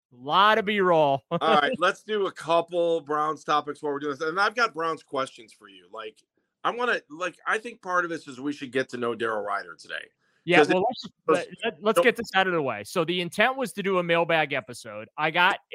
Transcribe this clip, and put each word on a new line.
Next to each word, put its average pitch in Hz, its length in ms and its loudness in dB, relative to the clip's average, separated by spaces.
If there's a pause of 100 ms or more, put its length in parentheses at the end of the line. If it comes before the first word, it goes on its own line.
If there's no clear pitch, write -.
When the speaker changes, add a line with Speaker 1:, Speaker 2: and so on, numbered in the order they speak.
(100)
Speaker 1:
Lot 170 460 4
of 214 80 0
B-roll. 170 640 4
<laughs> - 40 -20
Speaker 2:
all 165 300 2
right, 139 160 0
let's 185 240 0
do 208 240 -2
a 165 60 -4
couple 170 680 0
Browns 151 420 -4
topics 147 400 -2
while 147 100 -4
we're 143 60 -6
doing 143 180 -6
this. 160 100 -6
And 170 120 -2
I've 214 160 0
got 226 180 0
Browns 160 300 -6
questions 131 500 -8
for 104 140 -20
you. 92 240 -20
Like, 110 260 -14 (460)
I 170 80 -2
wanna, 233 380 -2
like, 165 360 -8
I 196 140 -2
think 233 240 -14
part 180 200 0
of 170 60 -6
this 156 180 -8
is 123 120 -14
we 143 120 -4
should 143 200 -10
get 131 180 -2
to 123 80 -10
know 120 160 -2
Daryl 110 320 -2
Ryder 98 340 -6
today. 82 140 -14 (500)
Speaker 1:
Yeah, 170 160 6
Speaker 2:
'Cause 147 100 6
Speaker 1:
well, 180 100 2
Speaker 2:
it 196 60 0 (420)
Speaker 1:
let's, 165 220 2
Speaker 2:
was 180 140 -20
Speaker 1:
let, 226 200 -6
let's 214 160 2
Speaker 2:
no - 40 6
Speaker 1:
get 240 120 4
this 233 180 -10
out 190 140 4
of 180 60 0
the 165 80 0
way. 110 220 -4
So 175 200 -2
the 175 180 -2
intent 226 360 0
was 254 160 -4
to 202 100 -6
do 185 160 0
a 175 40 2
mailbag 165 500 2
episode. 113 640 -10
I 151 120 0
got 175 300 4 (160)